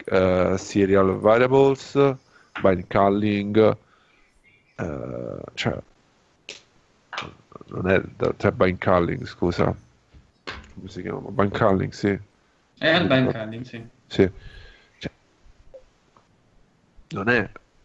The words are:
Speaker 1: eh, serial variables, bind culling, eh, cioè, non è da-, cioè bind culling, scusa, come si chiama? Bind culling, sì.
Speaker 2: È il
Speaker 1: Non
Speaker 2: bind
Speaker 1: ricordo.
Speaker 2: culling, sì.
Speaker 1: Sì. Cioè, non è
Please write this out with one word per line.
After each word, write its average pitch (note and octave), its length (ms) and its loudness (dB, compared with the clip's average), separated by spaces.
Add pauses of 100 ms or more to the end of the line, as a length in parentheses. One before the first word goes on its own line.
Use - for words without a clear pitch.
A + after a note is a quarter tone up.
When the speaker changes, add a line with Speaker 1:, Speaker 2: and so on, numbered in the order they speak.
Speaker 1:
eh, F#2 540 2
serial G2 580 2
variables, C3 1000 2 (440)
bind F2+ 280 2
culling, G#2 880 2 (1000)
eh, A#1+ 600 -10 (180)
cioè, - 240 -6 (1900)
non - 220 -6
è F#2+ 140 4 (140)
da-, E2+ 200 -2
cioè G2+ 140 0
bind F#2 280 0
culling, F#2 460 0
scusa, - 400 -2
come - 1200 -10
si F2+ 120 -14
chiama? F#2+ 200 -8 (100)
Bind G2+ 260 0
culling, F#2+ 360 2
sì. G2+ 260 -2 (580)
Speaker 2:
È D3+ 120 -2
il E3 100 2
Speaker 1:
Non E3+ 80 0
Speaker 2:
bind C3 200 2
Speaker 1:
ricordo. A2+ 120 -2
Speaker 2:
culling, A2+ 260 -10
sì. A2+ 200 -16 (220)
Speaker 1:
Sì. F#2+ 240 2 (680)
Cioè, - 140 -12 (2000)
non G2+ 180 -4
è A#2+ 200 2 (360)